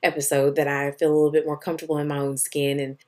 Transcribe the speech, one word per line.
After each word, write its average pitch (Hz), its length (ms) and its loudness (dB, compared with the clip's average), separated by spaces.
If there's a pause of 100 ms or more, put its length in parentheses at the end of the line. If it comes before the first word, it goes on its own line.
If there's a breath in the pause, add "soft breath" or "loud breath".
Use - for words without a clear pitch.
episode 143 540 2
that 147 140 2
I 143 240 -2
feel 151 200 2
a - 0 -
little 151 200 4
bit 156 120 2
more 151 140 -4
comfortable 160 400 -4
in 147 80 -2
my 143 120 -4
own 139 200 -2
skin, 139 420 -2
and 135 160 -6 (120)